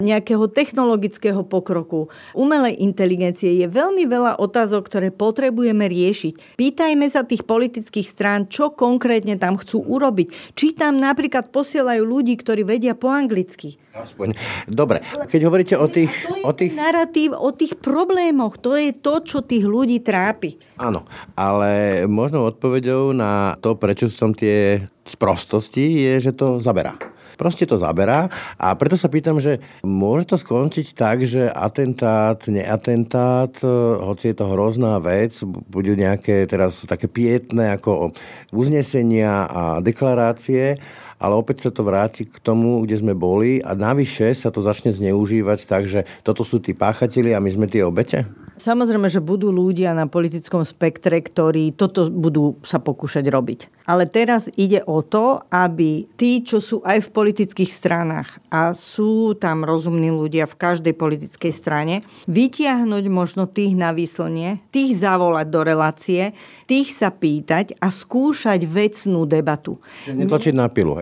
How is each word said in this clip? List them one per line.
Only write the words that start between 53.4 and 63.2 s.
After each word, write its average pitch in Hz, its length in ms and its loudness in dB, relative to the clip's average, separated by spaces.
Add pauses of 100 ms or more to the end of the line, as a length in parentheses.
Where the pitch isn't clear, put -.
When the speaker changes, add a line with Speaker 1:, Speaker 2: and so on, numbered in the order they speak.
Speaker 1:
Ale 180 160 2
teraz 233 480 0
ide 196 320 0
o 156 160 0
to, 226 480 0
aby 165 640 0
tí, 240 320 0
čo 214 160 0
sú - 240 -4
aj 208 220 2
v - 20 -
politických 202 600 0
stranách 160 640 -2 (140)
a 165 180 2
sú 214 640 0
tam 160 320 -2
rozumní 165 480 0
ľudia 156 320 0
v - 80 -10
každej 165 400 0
politickej 151 560 -4
strane, 156 440 -2 (360)
vytiahnuť 240 800 0
možno 185 400 0